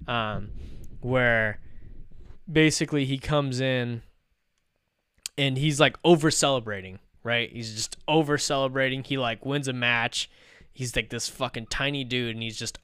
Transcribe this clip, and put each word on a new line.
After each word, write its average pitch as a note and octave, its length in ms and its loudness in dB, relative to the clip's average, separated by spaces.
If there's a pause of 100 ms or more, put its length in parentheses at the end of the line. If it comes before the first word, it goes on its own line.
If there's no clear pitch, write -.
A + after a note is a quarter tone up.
um, G#2+ 420 -2 (500)
where A#2+ 600 2 (880)
basically D3+ 540 4
he C3+ 140 -2
comes C#3 420 0
in B2 420 -2 (1300)
and C3+ 220 0
he's, D3 220 2
like, C#3 240 6
over D#3+ 260 8
celebrating, G#2+ 680 0 (240)
right? A#2 300 0
He's A2+ 220 -10
just - 220 -6 (120)
over D3 300 4
celebrating. C3+ 640 0
He, C#3 140 -2
like, A#2 260 -2
wins C#3 240 -2
a C3 40 -2
match. A#2+ 580 0 (420)
He's, B2+ 240 -6
like, A2 140 -2
this A#2 180 -6
fucking B2 420 -6
tiny C#3 340 -2
dude, A#2+ 300 -2
and A2+ 80 -8
he's A2+ 160 -8
just - 260 -8